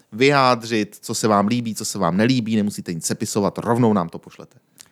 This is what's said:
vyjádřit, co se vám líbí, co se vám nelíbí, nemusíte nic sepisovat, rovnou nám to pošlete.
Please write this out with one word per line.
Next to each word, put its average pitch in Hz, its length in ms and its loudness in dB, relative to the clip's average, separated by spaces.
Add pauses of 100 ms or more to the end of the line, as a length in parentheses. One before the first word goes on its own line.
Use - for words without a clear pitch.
(120)
vyjádřit, 117 880 2
co - 140 -8
se 113 140 0
vám 101 180 4
líbí, 117 280 -2
co 107 100 -10
se - 140 -8
vám 87 180 0
nelíbí, 113 400 2
nemusíte 101 380 -2
nic 82 120 -8
sepisovat, 104 520 -2
rovnou 117 340 2
nám 87 160 0
to 85 100 -14
pošlete. - 400 -20 (340)